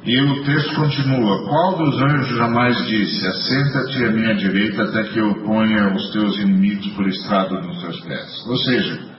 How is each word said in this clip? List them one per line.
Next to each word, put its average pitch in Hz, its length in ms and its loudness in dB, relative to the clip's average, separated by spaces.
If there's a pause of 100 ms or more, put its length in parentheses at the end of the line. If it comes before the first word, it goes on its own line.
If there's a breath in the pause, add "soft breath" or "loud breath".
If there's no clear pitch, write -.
E 120 180 2
o 139 220 0
texto 147 300 0
continua: 131 720 0
"Qual 170 280 2
dos 139 240 0
anjos 131 380 2
jamais 117 480 2
disse, 98 400 0
'Assenta-te 131 800 0
à 110 60 0
minha 113 260 2
direita 98 480 0
até 110 180 -2
que 104 160 -4
eu 104 160 2 (100)
ponha 107 480 2
os - 200 -2
teus 104 260 0
inimigos 101 540 2
por 98 140 0
estrado 92 540 0
dos 85 220 -8
teus 85 200 -8
pés'?" - 440 -10
Ou 123 100 -2
seja, 117 440 0 (180)